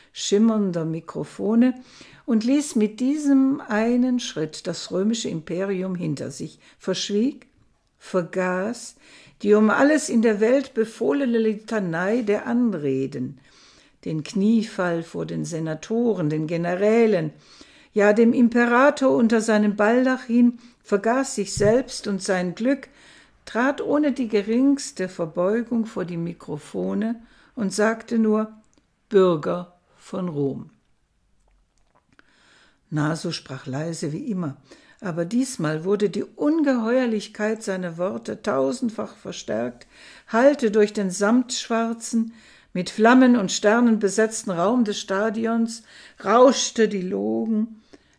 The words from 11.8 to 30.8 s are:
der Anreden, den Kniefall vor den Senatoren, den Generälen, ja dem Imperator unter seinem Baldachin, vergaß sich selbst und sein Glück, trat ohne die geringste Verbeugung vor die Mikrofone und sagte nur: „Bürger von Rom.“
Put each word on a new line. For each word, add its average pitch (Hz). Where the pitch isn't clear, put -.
der 208
Anreden, 143
den 160
Kniefall 190
vor 165
den 160
Senatoren, 165
den 156
Generälen, 180
ja 208
dem 226
Imperator 254
unter 226
seinem 214
Baldachin, 240
vergaß 226
sich 196
selbst 226
und 196
sein 180
Glück, 269
trat 262
ohne 294
die 240
geringste 226
Verbeugung 208
vor 196
die 170
Mikrofone 185
und 196
sagte 226
nur: 214
„Bürger 180
von 185
Rom.“ 143